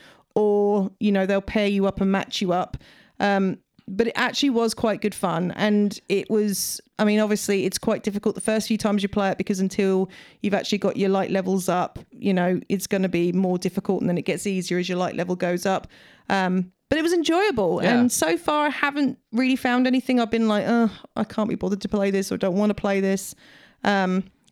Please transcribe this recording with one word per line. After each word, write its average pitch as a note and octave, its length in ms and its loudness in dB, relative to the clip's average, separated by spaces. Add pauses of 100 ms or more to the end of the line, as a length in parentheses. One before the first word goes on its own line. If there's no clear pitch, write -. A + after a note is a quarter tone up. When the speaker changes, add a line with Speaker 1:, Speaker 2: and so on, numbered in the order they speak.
(360)
Speaker 1:
or, G#3 640 2
you G#3 120 2
know, F#3+ 140 2
they'll G3 160 0
pair G#3 260 0
you G3 200 2
up F#3+ 120 -4
and G3 120 2
match - 300 -2
you F3 120 0
up. - 240 -2 (420)
Um, G3 380 2 (320)
but G#3 180 0
it - 100 -6
actually B3+ 320 0
was A#3 240 0
quite G#3 280 -2
good G#3 140 -2
fun. F3 400 -2
And G#3 420 2 (120)
it G3 200 -2
was, G#3 520 -2 (180)
I G#3+ 60 2
mean, G#3+ 160 4
obviously G#3 440 0
it's F#3+ 120 -2
quite - 260 -2
difficult G3+ 320 -2
the - 60 -8
first A3 260 0
few A3 100 0
times G#3 240 0
you G3 60 -2
play G3 220 0
it - 80 -2
because F#3+ 240 -2
until F#3+ 480 0 (320)
you've G3 120 -2
actually G3+ 260 0
got - 180 -2
your F#3+ 120 2
light F#3+ 220 0
levels F#3+ 380 0
up, F3 280 -2 (140)
you G3 220 -2
know, F3+ 340 2
it's F#3+ 180 -2
gonna F#3+ 240 0
be F3 220 0
more F3+ 260 2
difficult, F#3 440 -2
and - 80 0
then F3 80 0
it F#3 80 -4
gets E3 200 -4
easier F#3 320 -2
as F3+ 120 -2
your F3+ 80 -2
light F3+ 180 -2
level F3+ 220 -4
goes F3+ 280 -2
up. F#3+ 220 -2 (420)
Um, F#3 420 0 (180)
but D4+ 100 2
it - 20 0
was E4 120 2
enjoyable. D#4+ 680 2
Speaker 2:
Yeah. A#3 160 4
Speaker 1:
And B3 140 4
so E4 260 0
far D4+ 300 0
I - 20 0
haven't C#4+ 480 -2 (140)
really B3+ 240 2
found B3 320 2
anything B3+ 320 2
I've A#3 120 0
been A3+ 180 2
like, G#3 180 2
"Oh, A#3 240 2 (240)
I A3+ 80 -2
can't G#3+ 260 -2
be - 60 -2
bothered G3 260 -2
to G#3 80 -6
play G3+ 220 0
this," G3 200 -2
or F#3 60 -4
"Don't F#3 200 0
wanna G#3 160 2
play G3 260 -2
this." F#3+ 340 -2 (520)
Um, F#3+ 400 2 (260)